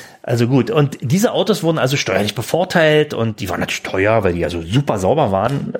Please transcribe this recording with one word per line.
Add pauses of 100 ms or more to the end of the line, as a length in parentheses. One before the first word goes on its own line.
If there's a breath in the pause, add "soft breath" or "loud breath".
(260 loud breath)
Also
gut,
und
diese
Autos
wurden
also
steuerlich
bevorteilt
und
die
waren
natürlich
teuer,
weil
die
ja
so
super
sauber
waren.